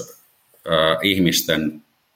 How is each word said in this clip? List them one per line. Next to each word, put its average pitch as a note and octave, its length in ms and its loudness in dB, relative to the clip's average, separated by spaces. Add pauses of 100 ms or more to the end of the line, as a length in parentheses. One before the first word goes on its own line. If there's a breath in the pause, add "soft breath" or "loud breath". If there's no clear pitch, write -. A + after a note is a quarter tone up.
(640)
ö, D#2+ 360 2
ihmisten E2 800 0 (340)